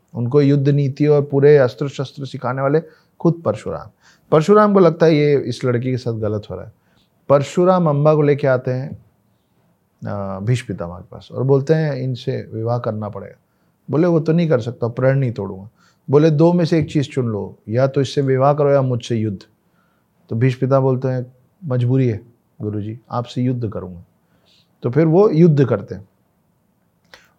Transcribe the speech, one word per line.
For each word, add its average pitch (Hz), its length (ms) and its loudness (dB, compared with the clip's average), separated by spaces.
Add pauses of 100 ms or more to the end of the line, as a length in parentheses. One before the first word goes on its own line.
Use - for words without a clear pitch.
(160)
उनको 120 260 0
युद्ध 139 280 2
नीति 143 380 0
और 147 140 4
पूरे 143 360 4
अस्त्र 135 300 0
शस्त्र 139 380 -10
सिखाने 131 360 -8
वाले 143 200 0 (380)
खुद 165 260 -2
परशुराम। 82 440 -6 (420)
परशुराम 202 420 4
को 196 60 4
लगता 165 260 4
है 160 100 4
ये 147 240 2
इस 123 260 -6
लड़की 123 260 -2
के 127 60 -4
साथ 120 160 -6
गलत 107 360 -6
हो 90 60 -10
रहा 95 100 -14
है। 107 80 -20 (560)
परशुराम 175 600 2
अंबा 147 260 2
को 151 60 2
लेके 143 260 2
आते 127 240 0
हैं, 131 340 -10 (1040)
अ, 98 320 -8
भीष्म 117 280 -4
पितामह 87 280 -10
के 92 160 -20
पास 82 200 -20
और 113 120 -6
बोलते 139 300 0
हैं, 156 220 -2
"इनसे 127 580 -8
विवाह 117 260 -4
करना 107 300 -6
पड़ेगा।" 98 300 -16 (520)
बोले, 156 160 2
"वो 170 120 2
तो 160 120 -2
नहीं 170 180 0
कर 135 100 2
सकता, 117 280 -6
प्रण 131 320 0
नहीं 127 120 -2
तोड़ूंगा।" 98 380 -12 (400)
बोले, 147 220 4
"दो 165 220 4
में 175 120 2
से 165 140 0
एक 147 120 -4
चीज़ 143 180 -2
चुन 123 180 -4
लो, 98 300 -8 (120)
या 123 180 2
तो 139 140 -2
इससे 135 200 -2
विवाह 135 320 2
करो 143 180 2
या 139 100 4
मुझसे 123 340 -4
युद्ध।" 107 240 -4 (920)
तो - 60 -6
भीष्म 123 240 0
पितामह 135 200 2
बोलते 131 280 0
हैं, 123 260 -6 (320)
"मजबूरी 123 420 0
है 104 140 -4 (400)
गुरुजी, 107 380 -8 (120)
आपसे 120 300 -6
युद्ध 123 280 -4
करूंगा।" 90 340 -12 (800)
तो 127 60 -4
फिर 147 160 2
वो 175 240 4
युद्ध 156 360 4
करते 110 300 -4
हैं - 140 -18 (1300)